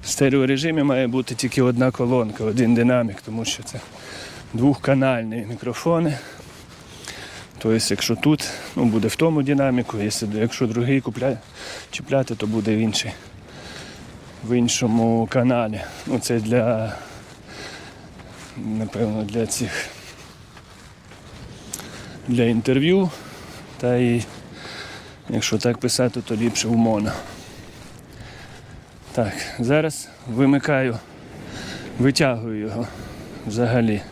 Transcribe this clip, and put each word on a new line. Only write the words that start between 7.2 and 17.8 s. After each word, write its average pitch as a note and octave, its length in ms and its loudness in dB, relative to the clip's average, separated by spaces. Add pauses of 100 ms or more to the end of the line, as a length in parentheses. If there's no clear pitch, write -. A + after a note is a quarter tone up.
Тобто, A2+ 320 2
якщо G#2 260 0
тут, - 340 2 (260)
ну, B2+ 100 2
буде A2 220 4
в - 80 -2
тому D#3 280 4
динаміку, C3+ 540 2
якщо, G#2 360 -2
якщо A#2 340 0
другий B2 340 2
купля-, B2 360 -2 (540)
чіпляти, C3 440 0
то G#2+ 120 -2
буде A2 280 2
в A2 40 2
інший, A2 320 0 (1300)
в A#2+ 140 2
іншому A2+ 760 4
каналі. A#2+ 500 2 (260)
Ну, B2 120 0
це A#2 200 0
для, A2 540 2 (1600)